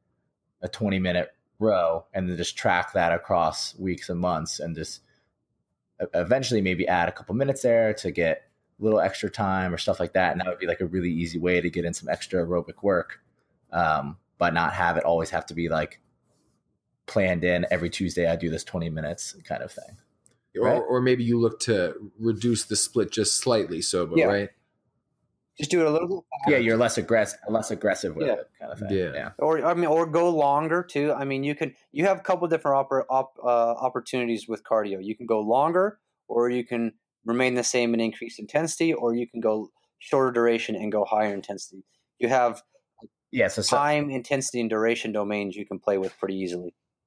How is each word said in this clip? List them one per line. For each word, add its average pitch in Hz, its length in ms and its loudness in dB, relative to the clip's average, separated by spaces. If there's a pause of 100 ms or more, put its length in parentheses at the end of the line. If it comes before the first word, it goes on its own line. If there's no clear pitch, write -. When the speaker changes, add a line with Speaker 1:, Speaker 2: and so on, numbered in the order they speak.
(600)
Speaker 1:
a 90 60 -6
twenty 98 320 -2
minute 90 340 0 (260)
row, 87 440 2 (100)
and 92 160 -2
then 87 60 -4
just 85 220 -4
track 90 360 2
that 85 200 4
across 85 640 0
weeks 92 300 -4
and 87 100 -4
months, 85 400 -2
and 82 160 -6
just - 260 -10 (1000)
e-, 87 120 -4
eventually 110 480 2
maybe 92 260 0
add 85 200 2
a - 40 -2
couple - 240 -8
minutes 135 260 0
there 117 320 4
to - 180 -6
get 82 320 0 (360)
a 98 40 -12
little 107 160 4
extra 95 300 0
time 95 440 -2
or 82 40 -4
stuff - 220 -2
like 87 140 -4
that. 90 200 4
And 90 80 -2
that 90 60 -4
would 90 120 -4
be, 90 80 -4
like, 85 140 0
a 92 40 -2
really 87 260 -2
easy 82 280 -4
way 87 220 2
to 85 80 0
get 85 160 -4
in 85 80 -4
some - 160 -10
extra 87 360 -2
aerobic 85 360 -4
work, 95 400 0 (500)
um, 78 460 0 (220)
but 87 140 2
not 82 200 0
have 85 240 2
it - 80 0
always 82 240 0
have 82 160 -4
to - 80 -16
be, 82 160 -2
like, 78 320 -4 (1040)
planned 90 400 0
in 87 260 2
every 85 180 0
Tuesday, 87 380 -2
I 85 80 2
do 82 140 -2
this 80 160 -6
twenty 85 240 -6
minutes 78 440 -8 (120)
kind - 180 -8
of 90 80 -12
thing. - 260 -18 (640)
Speaker 2:
Or, 120 80 2
Speaker 1:
Right? 135 140 2
Speaker 2:
or 123 200 0
maybe 127 220 4
you 117 160 2
look 113 220 2
to 98 580 0
reduce 113 460 0
the 107 100 -4
split - 360 0
just - 260 0
slightly, 90 420 0
Sobo, 85 380 0
Speaker 3:
Yeah. - 80 4
Speaker 2:
right? 101 240 0 (1080)
Speaker 3:
Just 151 140 -6
do 175 120 4
it 160 40 6
a 151 60 4
little 170 160 2
bit 185 240 -4
faster. - 200 0
Speaker 1:
Yeah, 139 60 6
you're 113 200 4
less 117 200 4
aggress-, 107 380 2 (120)
less 110 220 0
aggressive 92 460 -2
with 151 100 -2
Speaker 3:
Yeah. 123 80 2
Speaker 1:
it - 160 -6 (100)
kind - 120 -12
of - 80 -12
thing. 104 100 -8
Speaker 2:
Yeah. 92 240 0
Speaker 1:
Yeah. 71 240 -6
Speaker 3:
Or, 151 260 2
I 170 120 2
mean, 170 100 0
or 160 220 4
go 170 220 4
longer 156 520 2
too. 147 320 0
I 139 120 -4
mean, 135 180 -2
you 147 100 -2
can, 147 220 -6 (160)
you 151 140 0
have 190 120 2
a 190 40 -14
couple 175 260 0
different 143 420 2
oppor-, 131 180 2
op-, 131 360 0
uh, 127 40 0
opportunities 117 1000 0
with 113 160 -8
cardio. 104 360 0
You 101 160 -8
can 120 120 -16
go 110 140 2
longer, 165 580 2 (280)
or 120 220 2
you 123 160 -2
can 117 280 -4 (300)
remain 123 300 0
the 123 100 0
same 120 300 2
and 113 80 2
increase 113 380 -6
intensity, 160 540 0
or 117 200 0
you 120 140 -4
can 117 140 -10
go 110 280 0 (300)
shorter 131 320 2
duration 117 440 2
and 104 160 -4
go 104 140 2
higher 107 300 2
intensity. 95 480 -12 (340)
You 120 120 0
have 123 340 2 (680)
Speaker 1:
Yeah, 113 160 2
so, - 140 -2
so 143 160 2
Speaker 3:
time, 147 320 2
intensity, 135 500 -4
and 113 120 0
duration 113 400 0
domains 101 440 -2
you 101 120 -10
can 95 100 -8
play 98 220 0
with 95 180 -4
pretty 98 180 -4
easily. 90 380 -6 (340)